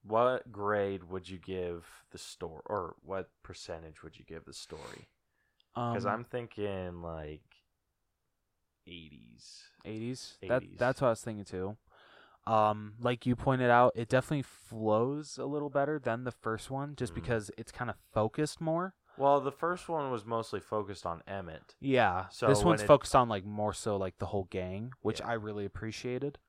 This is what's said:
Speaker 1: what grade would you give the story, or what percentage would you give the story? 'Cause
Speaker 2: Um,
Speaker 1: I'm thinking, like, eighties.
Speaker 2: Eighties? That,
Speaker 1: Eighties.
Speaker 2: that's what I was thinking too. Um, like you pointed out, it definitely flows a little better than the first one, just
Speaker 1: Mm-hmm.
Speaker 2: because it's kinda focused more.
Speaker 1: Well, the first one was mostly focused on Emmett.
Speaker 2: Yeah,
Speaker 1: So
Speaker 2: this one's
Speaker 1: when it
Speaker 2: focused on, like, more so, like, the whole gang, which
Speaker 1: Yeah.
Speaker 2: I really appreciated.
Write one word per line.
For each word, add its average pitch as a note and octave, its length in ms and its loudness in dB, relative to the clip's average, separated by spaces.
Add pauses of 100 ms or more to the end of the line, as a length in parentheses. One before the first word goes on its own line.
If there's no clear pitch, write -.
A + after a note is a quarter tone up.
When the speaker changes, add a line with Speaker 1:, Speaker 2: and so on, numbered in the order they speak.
Speaker 1:
what A#2 500 2
grade G2+ 520 0
would F2+ 240 -8
you F#2+ 100 -10
give F2 480 -6 (240)
the - 80 -16
story, D#2+ 480 -12
or F#2+ 360 -4
what F#2 280 -6 (120)
percentage E2 600 -14
would E2 160 -18
you - 60 -20
give E2 200 -14
the C#2 80 -18
story? - 560 -16 (640)
'Cause A#2 320 -4
Speaker 2:
Um, G2+ 60 0
Speaker 1:
I'm A#2+ 120 -6
thinking, G2 800 -6
like, D#2 640 -12 (1200)
eighties. C#2+ 840 -20 (140)
Speaker 2:
Eighties? A2+ 580 -10
That, B2+ 200 0
Speaker 1:
Eighties. C3+ 160 -18
Speaker 2:
that's B2+ 220 0
what C3+ 80 4
I - 20 6
was A2+ 140 -2
thinking G#2 200 -8
too. F#2+ 320 -6 (720)
Um, G#2+ 540 4
like B2 240 0
you B2 100 4
pointed B2+ 360 4
out, A#2+ 260 10
it A#2 120 -4
definitely C3 340 2
flows A#2 960 0
a C3 80 -4
little D3 240 -4
better C#3+ 280 2
than B2 260 -2
the B2 60 -2
first - 400 -4
one, C#3 240 -6
just A2+ 180 -4
Speaker 1:
Mm-hmm. E2 100 -8
Speaker 2:
because A2+ 340 -2
it's - 160 -12
kinda A#2 220 -6 (180)
focused A2+ 480 0
more. E3+ 340 -2 (220)
Speaker 1:
Well, C#3 240 6
the C3+ 120 -2
first F3 360 -4
one D3 220 -2
was A2 160 -4
mostly A2+ 340 -4
focused G2+ 460 -4
on E2+ 200 -4
Emmett. F2+ 540 -10
Speaker 2:
Yeah, G#2+ 480 4
Speaker 1:
So - 200 0
Speaker 2:
this - 140 6
one's G#2+ 180 6
Speaker 1:
when G#2 40 -2
it - 40 2
Speaker 2:
focused - 280 8
on, B2 120 8
like, G2 160 -2
more G#2 280 -2
so, G#2 240 -2
like, F#2+ 220 -4
the F#2+ 80 -4
whole G2 180 -2
gang, F#2+ 560 -6
which A2 200 -2
Speaker 1:
Yeah. A2+ 80 -6
Speaker 2:
I A#2 60 -2
really G#2 300 -4
appreciated. B2 760 -6 (100)